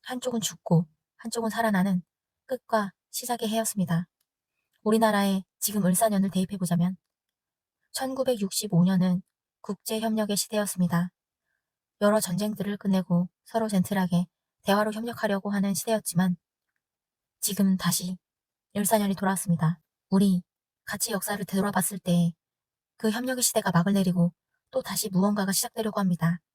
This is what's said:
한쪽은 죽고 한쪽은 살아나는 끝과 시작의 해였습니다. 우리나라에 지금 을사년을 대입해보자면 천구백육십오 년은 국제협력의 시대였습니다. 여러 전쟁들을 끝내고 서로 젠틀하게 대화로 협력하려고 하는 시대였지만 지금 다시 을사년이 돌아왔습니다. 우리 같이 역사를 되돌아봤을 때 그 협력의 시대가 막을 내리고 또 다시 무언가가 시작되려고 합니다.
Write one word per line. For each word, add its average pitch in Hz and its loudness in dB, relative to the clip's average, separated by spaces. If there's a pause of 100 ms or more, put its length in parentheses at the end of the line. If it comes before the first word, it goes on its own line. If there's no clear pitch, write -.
한쪽은 247 -6
죽고 170 0 (300)
한쪽은 226 -6
살아나는 202 0 (440)
끝과 214 -2 (200)
시작의 240 -6
해였습니다. 202 -2 (760)
우리나라에 214 2 (160)
지금 202 -2
을사년을 190 2
대입해보자면 180 -2 (960)
천구백육십오 240 0
년은 185 2 (400)
국제협력의 220 -4
시대였습니다. 180 -2 (920)
여러 208 4
전쟁들을 202 -4
끝내고 185 0 (160)
서로 226 -2
젠틀하게 185 0 (380)
대화로 214 2
협력하려고 208 -4
하는 196 0
시대였지만 185 0 (1040)
지금 190 2
다시 180 -2 (580)
을사년이 208 2
돌아왔습니다. 175 0 (300)
우리 190 4 (400)
같이 - -6
역사를 202 -4
되돌아봤을 190 -2
때 175 2 (680)
그 220 2
협력의 254 -2
시대가 214 0
막을 170 2
내리고 180 2 (380)
또 - -2
다시 196 -6
무언가가 196 2
시작되려고 214 -2
합니다. 175 0 (160)